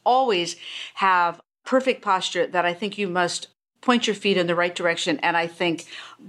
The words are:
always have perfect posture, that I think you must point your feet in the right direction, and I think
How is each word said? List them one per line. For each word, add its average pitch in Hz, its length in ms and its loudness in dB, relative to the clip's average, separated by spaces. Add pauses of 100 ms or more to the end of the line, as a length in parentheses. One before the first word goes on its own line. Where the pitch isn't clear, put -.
always 226 520 2 (380)
have 180 460 2 (240)
perfect 262 380 0
posture, 185 460 0
that 175 160 0
I 175 100 0
think 202 240 -8
you 202 80 -2
must 175 400 -2 (340)
point 240 280 2
your 202 80 0
feet 196 220 0
in 175 100 2
the 170 80 2
right 175 180 0
direction, 170 480 -2
and 170 140 2
I 170 100 0
think 170 380 -2 (440)